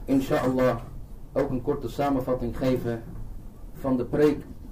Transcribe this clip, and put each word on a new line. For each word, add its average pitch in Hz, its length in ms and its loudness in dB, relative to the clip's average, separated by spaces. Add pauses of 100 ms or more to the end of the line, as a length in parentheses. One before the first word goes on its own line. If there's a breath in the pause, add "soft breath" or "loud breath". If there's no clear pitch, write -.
inshallah, 127 720 2 (540)
ook - 160 2
een 127 120 0
korte - 280 -2
samenvatting 127 680 0
geven 120 460 0 (680)
van 131 240 0
de 120 80 -2
preek 147 400 4 (260)